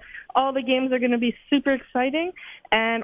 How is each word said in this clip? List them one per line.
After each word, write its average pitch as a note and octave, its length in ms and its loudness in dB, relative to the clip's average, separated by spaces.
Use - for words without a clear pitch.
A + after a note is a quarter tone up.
all C4+ 200 2
the C4+ 80 -2
games B3+ 320 0
are B3+ 60 0
gonna A#3+ 180 2
be A#3 180 0
super C#4 220 2
exciting, C4+ 600 -2
and A3+ 320 2